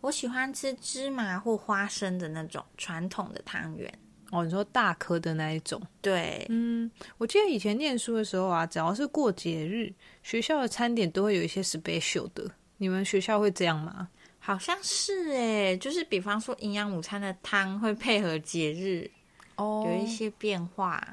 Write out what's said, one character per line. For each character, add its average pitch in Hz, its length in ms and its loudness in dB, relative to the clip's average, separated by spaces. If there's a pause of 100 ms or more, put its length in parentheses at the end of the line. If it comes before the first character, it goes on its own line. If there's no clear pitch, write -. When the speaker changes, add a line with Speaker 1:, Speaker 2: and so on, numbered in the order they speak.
Speaker 1:
我 277 100 -2
喜 254 160 -2
欢 262 260 -2
吃 269 220 -2
芝 262 340 -6
麻 208 300 0
或 220 180 0
花 202 300 0
生 185 320 -2
的 165 100 -4
那 160 140 -6
种 160 200 -8 (140)
传 175 320 -4
统 185 240 -6
的 - 100 -10
汤 160 320 -6
圆。 - 160 -10 (380)
Speaker 2:
哦， 175 160 2
你 165 60 0
说 196 140 0
大 208 280 2
颗 170 260 0
的 165 140 -2
那 156 180 0
一 160 100 -2
种？ - 200 -6 (180)
Speaker 1:
对。 180 500 0
Speaker 2:
嗯， 233 400 0 (280)
我 233 80 0
记 381 140 4
得 415 100 6
以 269 80 2
前 208 180 2
念 269 220 0
书 233 180 0
的 220 80 2
时 202 140 -2
候 185 100 2
啊， 170 160 2
只 170 140 -4
要 165 160 2
是 269 140 0
过 277 240 4
节 165 340 -2
日， 208 260 -2 (300)
学 - 180 -2
校 294 220 2
的 247 60 2
餐 240 260 0
点 208 160 4
都 190 140 2
会 208 120 6
有 175 60 4
一 170 60 0
些 190 140 -2
special - 760 -2
的。 - 140 -6 (280)
你 190 100 0
们 190 160 2
学 196 160 4
校 208 200 4
会 208 100 6
这 185 160 0
样 160 140 2
吗？ 175 280 -8 (300)
Speaker 1:
好 196 220 -2
像 349 240 -2
是 370 480 0
欸， 220 460 2
就 262 120 -4
是 330 140 0
比 202 160 0
方 208 200 0
说 233 200 -4
营 208 140 -4
养 208 220 0
午 165 60 -2
餐 202 180 -6
的 196 220 -4
汤 196 380 2
会 214 140 4
配 220 280 2
合 165 180 2
节 156 340 0
日， 180 360 -2 (460)
Speaker 2:
哦。 214 320 0
Speaker 1:
有 - 160 2
一 226 40 -2
些 220 240 -2
变 196 360 -2
化。 180 340 -2 (120)